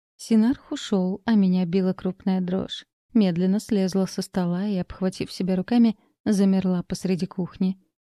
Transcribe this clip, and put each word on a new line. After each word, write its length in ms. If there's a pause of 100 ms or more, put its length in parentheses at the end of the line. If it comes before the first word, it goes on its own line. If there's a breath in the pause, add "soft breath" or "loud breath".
(180)
Синарх 520
ушёл, 540
а 120
меня 300
била 280
крупная 480
дрожь. 440 (280)
Медленно 480
слезла 440
со 160
стола 460
и, 80
обхватив 560
себя 240
руками, 420 (280 soft breath)
замерла 580
посреди 440
кухни. 520 (260)